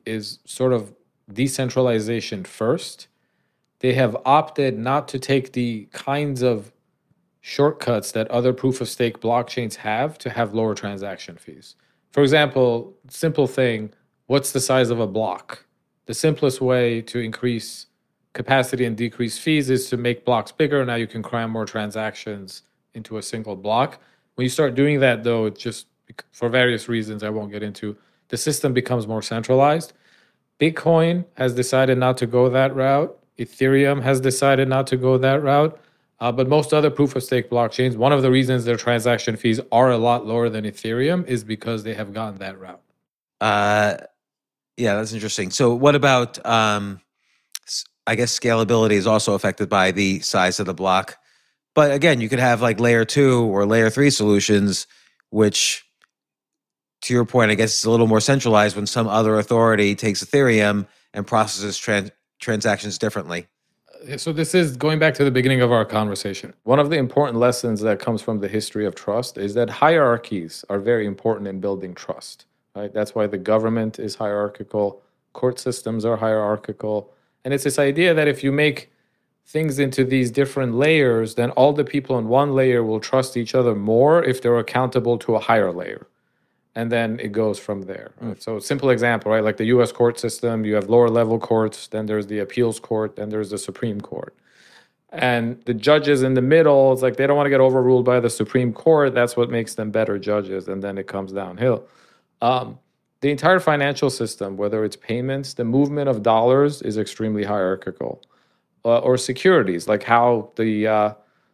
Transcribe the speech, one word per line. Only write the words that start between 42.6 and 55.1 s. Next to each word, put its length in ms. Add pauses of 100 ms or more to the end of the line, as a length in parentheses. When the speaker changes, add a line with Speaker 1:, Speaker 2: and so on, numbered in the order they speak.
Speaker 2:
Uh, 580 (800)
yeah, 180
that's 180
interesting. 380
So 240
what 180
about, 520
um, 560 (640)
s-, 180 (200)
I 100
guess 220
scalability 560
is 120
also 300
affected 340
by 220
the 300
size 380
of 60
the 80
block. 440 (580)
But 160
again, 280
you 100
could 100
have, 240
like, 160
layer 260
two 380
or 240
layer 240
three 180
solutions, 800 (420)